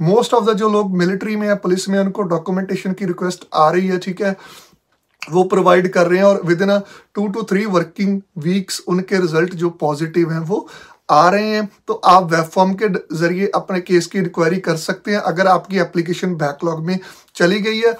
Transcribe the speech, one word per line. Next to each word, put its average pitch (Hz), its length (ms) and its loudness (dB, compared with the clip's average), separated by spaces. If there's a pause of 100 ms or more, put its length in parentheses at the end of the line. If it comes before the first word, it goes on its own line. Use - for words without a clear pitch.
Most 220 320 4
of 226 80 4
the 220 120 2
जो 214 140 0
लोग 208 280 0
मिलिट्री 190 400 -2
में 208 120 -2
या 202 60 2
पुलिस 185 340 -2
में, 196 100 0
उनको 196 240 -2
डॉक्यूमेंटेशन 185 680 -4
की 190 120 -6
रिक्वेस्ट 180 500 -6
आ 156 160 4
रही 180 160 0
है, 185 120 -2
ठीक 185 240 -6
है, 196 140 -2 (920)
वो 180 140 2
प्रोवाइड 185 480 4
कर 175 140 2
रहे 180 120 2
हैं 196 80 4
और 202 180 4
within 175 260 0
a 202 80 2 (400)
two 208 100 -2
to 208 160 -6
three 202 300 -2
working 180 400 -2 (320)
weeks 190 420 -2
उनके 185 300 -2
रिजल्ट 180 360 0
जो 170 160 -2
पॉजिटिव 156 640 -2
हैं 165 80 -4
वो 202 280 -4 (420)
आ 156 180 6
रहे 208 200 2
हैं। 214 200 -2 (200)
तो 220 60 -2
आप 185 380 4
वेब 165 120 2
फॉर्म 190 300 0
के 214 140 -2
ड-, 185 100 -2 (140)
जरिए 180 420 0
अपने 180 260 -2
केस 175 260 0
की - 120 -6
इंक्वायरी 175 380 0
कर 175 200 -2
सकते - 340 -8
हैं 208 80 0
अगर 180 280 0
आपकी 185 320 2
एप्लीकेशन 175 560 -2
बैकलॉग 156 520 -4
में 185 120 -2 (360)
चली 185 260 2
गई 220 180 -2
है। 226 220 2